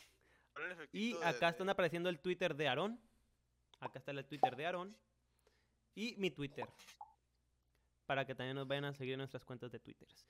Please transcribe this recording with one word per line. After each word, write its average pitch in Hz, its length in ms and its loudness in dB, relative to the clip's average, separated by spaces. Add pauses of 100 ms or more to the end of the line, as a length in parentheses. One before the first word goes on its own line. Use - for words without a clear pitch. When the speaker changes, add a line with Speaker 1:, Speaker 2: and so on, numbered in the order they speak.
(540)
Speaker 1:
Pon 151 100 -6
el 180 80 -4
efectito 170 260 -10
Speaker 2:
Y 220 160 2
Speaker 1:
de, 170 120 2
Speaker 2:
acá 165 220 6
Speaker 1:
de 170 40 6
Speaker 2:
están 185 180 0
apareciendo 175 400 4
el 175 100 0
Twitter 180 360 2
de 147 120 2
Aarón. 180 320 2 (800)
Acá 131 200 -6
está 143 120 -8
el 139 140 -4
Twitter 135 300 0
de 143 100 -4
Aarón. 180 300 -4 (1000)
Y 220 220 -4
mi 190 140 2
Twitter. 139 360 -6 (1400)
Para 135 200 2
que 127 100 -6
también 127 200 -2
nos 139 120 -4
vayan 143 180 0
a 143 80 -2
seguir 131 200 -4
en 131 60 -4
nuestras 131 260 -8
cuentas 123 260 -10
de 113 80 -10
Twitter. - 280 -18 (220)